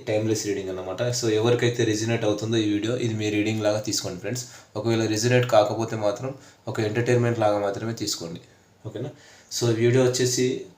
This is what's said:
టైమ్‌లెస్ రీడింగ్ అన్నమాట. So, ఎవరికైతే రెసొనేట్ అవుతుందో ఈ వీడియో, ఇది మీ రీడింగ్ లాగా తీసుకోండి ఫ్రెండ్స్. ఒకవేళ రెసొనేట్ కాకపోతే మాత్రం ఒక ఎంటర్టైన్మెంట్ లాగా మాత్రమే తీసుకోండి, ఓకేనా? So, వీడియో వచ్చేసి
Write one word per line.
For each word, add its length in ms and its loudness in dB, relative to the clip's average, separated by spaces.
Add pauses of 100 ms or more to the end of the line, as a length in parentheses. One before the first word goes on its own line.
టైమ్‌లెస్ 380 0
రీడింగ్ 280 -4
అన్నమాట. 280 -6 (160)
So, 80 -2 (140)
ఎవరికైతే 440 2
రెసొనేట్ 400 0
అవుతుందో 340 0
ఈ 140 2
వీడియో, 260 0
ఇది 160 -2
మీ 160 -2
రీడింగ్ 360 0
లాగా 240 0
తీసుకోండి 300 -6
ఫ్రెండ్స్. 260 -8 (300)
ఒకవేళ 280 0 (100)
రెసొనేట్ 320 4 (100)
కాకపోతే 500 2
మాత్రం 240 -2 (380)
ఒక 120 -4
ఎంటర్టైన్మెంట్ 640 2
లాగా 220 2
మాత్రమే 280 -4
తీసుకోండి, 480 -8 (420)
ఓకేనా? 280 -8 (400)
So, 140 -2 (160)
వీడియో 220 6
వచ్చేసి 420 2 (320)